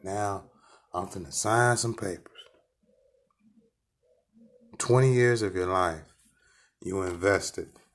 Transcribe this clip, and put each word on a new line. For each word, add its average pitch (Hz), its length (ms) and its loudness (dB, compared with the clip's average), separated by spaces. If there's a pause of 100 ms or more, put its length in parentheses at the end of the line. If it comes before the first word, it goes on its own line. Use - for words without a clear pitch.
now 98 420 -6 (480)
I'm 92 140 -4
finna 85 260 -12
sign 120 440 2
some 113 180 -2
papers. 95 380 -8 (2500)
Twenty 127 360 4
years 120 280 4
of 95 120 -2
your 90 140 -4
life 87 340 0 (800)
you 95 200 -4
invested, 90 680 -2 (260)